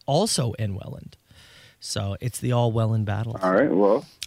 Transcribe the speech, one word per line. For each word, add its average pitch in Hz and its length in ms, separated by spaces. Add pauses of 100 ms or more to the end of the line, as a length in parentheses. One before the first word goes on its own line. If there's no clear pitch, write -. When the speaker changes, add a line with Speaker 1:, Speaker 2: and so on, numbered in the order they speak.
Speaker 1:
also 143 480
in 104 220
Welland. - 420 (640)
So 98 400
it's - 180
the 123 140
all 120 180
Welland 110 340
battle. 107 360
Speaker 2:
All 92 120
right, 120 160
well. 101 360 (220)